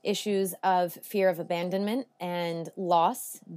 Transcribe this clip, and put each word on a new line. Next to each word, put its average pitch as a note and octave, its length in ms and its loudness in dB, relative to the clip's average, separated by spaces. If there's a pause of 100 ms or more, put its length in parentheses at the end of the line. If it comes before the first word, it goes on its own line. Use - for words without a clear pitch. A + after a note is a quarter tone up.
issues G3 600 0
of F3+ 300 2
fear F#3+ 360 0
of E3+ 100 2
abandonment F#3 680 -2 (140)
and E3+ 560 -4
loss, F3 640 2 (160)